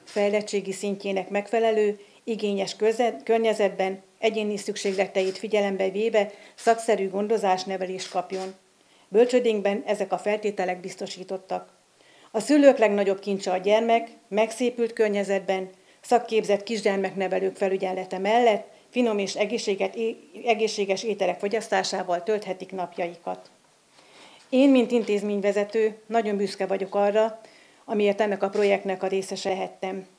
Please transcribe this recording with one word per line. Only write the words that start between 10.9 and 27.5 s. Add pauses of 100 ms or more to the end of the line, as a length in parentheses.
A
szülők
legnagyobb
kincse
a
gyermek, (180)
megszépült
környezetben, (320)
szakképzett
kisgyermeknevelők
felügyelete
mellett (160)
finom
és
egészséget-,
é-, (280)
egészséges
ételek
fogyasztásával
tölthetik
napjaikat. (1000)
Én,
mint
intézményvezető, (100)
nagyon
büszke
vagyok
arra, (460)